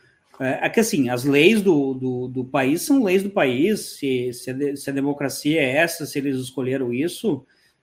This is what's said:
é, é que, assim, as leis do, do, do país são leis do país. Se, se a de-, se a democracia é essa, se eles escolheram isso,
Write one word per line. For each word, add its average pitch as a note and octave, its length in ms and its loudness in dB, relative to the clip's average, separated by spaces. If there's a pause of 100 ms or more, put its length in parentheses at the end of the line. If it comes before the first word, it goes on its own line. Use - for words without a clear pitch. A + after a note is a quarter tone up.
(400)
é, C3+ 260 -2
é D#3+ 40 0
que, F#3+ 100 2
assim, E3 300 2
as B2 140 -2
leis D3+ 380 6
do, D3 320 2
do, B2+ 340 -4
do B2+ 180 -6
país C#3 360 0
são C#4 220 4
leis F#3+ 200 2
do G3+ 60 -6
país. E3+ 680 0
Se, B2+ 360 -2
se - 160 -12
a B2+ 40 -6
de-, C#3+ 240 -4
se - 120 -8
a C#3 40 -4
democracia C#3+ 680 -2
é C3 160 2
essa, E3 280 0
se C3 120 -8
eles C#3 200 -2
escolheram B2+ 560 -4
isso, D3+ 520 -4 (380)